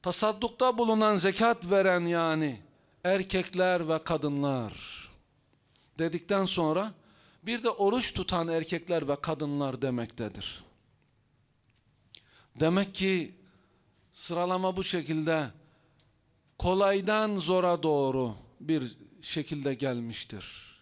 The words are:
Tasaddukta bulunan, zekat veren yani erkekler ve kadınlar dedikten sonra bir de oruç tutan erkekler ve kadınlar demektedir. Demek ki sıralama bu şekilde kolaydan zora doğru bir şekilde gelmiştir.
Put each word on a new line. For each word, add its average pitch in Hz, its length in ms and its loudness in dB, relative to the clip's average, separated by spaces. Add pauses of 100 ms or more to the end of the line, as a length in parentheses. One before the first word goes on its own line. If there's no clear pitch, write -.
Tasaddukta 220 760 0
bulunan, 220 380 4
zekat 196 540 2
veren 185 300 4
yani 160 600 0 (440)
erkekler 185 840 0
ve 160 160 0
kadınlar 143 680 -2 (1300)
dedikten 170 460 0
sonra 175 480 0 (500)
bir 220 200 -4
de 233 80 2
oruç 208 440 2
tutan 175 340 -2
erkekler 165 600 -2
ve 143 120 0
kadınlar 143 640 -4
demektedir. 117 840 -6 (2000)
Demek 190 340 2
ki 185 400 0 (760)
sıralama 185 640 -2
bu 190 80 -2
şekilde 156 600 0 (1120)
kolaydan 202 800 2
zora 175 460 2
doğru 135 520 2 (260)
bir 143 360 -2 (260)
şekilde 143 520 -4
gelmiştir. 117 1080 -6